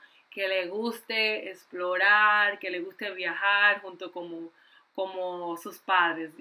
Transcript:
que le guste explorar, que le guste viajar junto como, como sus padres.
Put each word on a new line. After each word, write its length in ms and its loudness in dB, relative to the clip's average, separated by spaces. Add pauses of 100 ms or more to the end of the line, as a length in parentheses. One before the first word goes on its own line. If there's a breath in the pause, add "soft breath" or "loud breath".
(300 loud breath)
que 180 -4
le 200 0
guste 840 -2
explorar, 1080 2
que 100 -8
le 120 -6
guste 300 -8
viajar 720 2
junto 300 -12
como, 400 -10 (420 soft breath)
como 640 -4
sus 220 -12
padres. 600 2